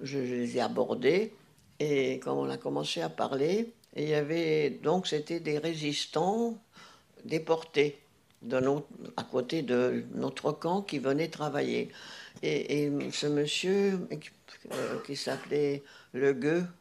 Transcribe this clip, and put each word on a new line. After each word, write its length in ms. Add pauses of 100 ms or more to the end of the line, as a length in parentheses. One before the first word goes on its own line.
je, 220
je 100
les 220
ai 40
abordés. 720 (460)
Et 360
quand 200
on 160
a 60
commencé 460
à 60
parler, 640 (220)
et 80
il 60
y 60
avait, 560
donc, 360
c'était 340
des 180
résistants 1000 (640)
déportés 760 (420)
de 180
notre, 260 (300)
à 80
côté 380
de 420 (100)
notre 380
camp 300
qui 160
venaient 300
travailler. 600 (520)
Et, 400
et 280
ce 160
monsieur, 800 (640)
euh, 340
qui 100
s'appelait 640 (300)
Le 200
Gueux 340 (140)